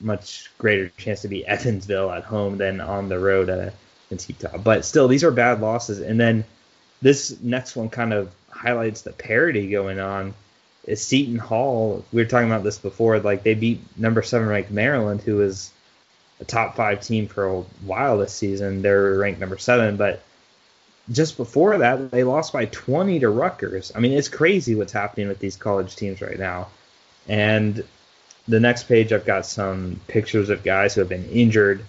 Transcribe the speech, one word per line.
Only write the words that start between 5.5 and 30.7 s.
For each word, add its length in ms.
losses. 400
And 180
then 240
this 400
next 340
one 140
kind 240
of 180
highlights 520
the 120
parity 560
going 300
on. 340
Is 160
Seton 360
Hall, 760
we 100
were 60
talking 220
about 160
this 120
before, 420
like, 240
they 100
beat 260
number 260
seven 280
ranked 200
Maryland, 520
who 160
was 340
a 20
top 320
five 240
team 280
for 180
a 160
while 320
this 160
season. 480
They're 360
ranked 220
number 180
seven, 380
but 260
just 280
before 400
that, 340
they 140
lost 260
by 140
twenty 540
to 100
Rutgers. 680
I 40
mean, 120
it's 160
crazy 480
what's 160
happening 380
with 100
these 160
college 400
teams 260
right 180
now. 280
And 560
the 100
next 240
page, 300
I've 120
got 200
some 600
pictures 420
of 140
guys 320